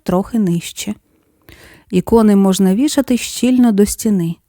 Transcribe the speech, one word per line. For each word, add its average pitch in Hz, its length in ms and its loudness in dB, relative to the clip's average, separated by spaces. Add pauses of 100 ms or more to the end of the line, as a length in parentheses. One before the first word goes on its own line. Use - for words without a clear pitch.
трохи 196 360 -2
нижче. 180 560 -4 (960)
Ікони 208 440 2
можна 190 400 2
вішати 254 420 -2
щільно 247 540 0
до 202 140 2
стіни 180 500 -4 (140)